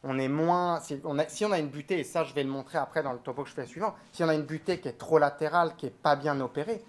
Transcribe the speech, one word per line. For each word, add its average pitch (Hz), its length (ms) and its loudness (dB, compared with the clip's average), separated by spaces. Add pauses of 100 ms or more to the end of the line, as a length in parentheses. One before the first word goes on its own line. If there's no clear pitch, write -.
on 135 140 -2
est 135 100 0
moins, 170 520 2
si 139 240 -8
on 147 160 -4
a, 147 80 0
si - 160 -4
on 208 80 0
a 180 80 2
une 147 80 -2
butée, 151 320 -4
et 131 40 -2
ça 165 200 0
je 131 100 -10
vais 143 80 0
le 135 80 -2
montrer 135 260 -6
après 151 280 -2
dans 135 80 -4
le 123 80 -10
topo 131 240 -6
que - 40 -12
je - 60 -18
fais 127 120 -6
suivant, 202 280 -4 (160)
si - 140 -2
on 160 40 4
a 156 60 4
une 156 80 0
butée 156 380 -4
qui - 80 -6
est - 100 -8
trop - 200 4
latérale, 156 580 2
qui 143 100 -8
est 120 80 -6
pas 147 220 4
bien 143 240 0
opérée, 156 480 -4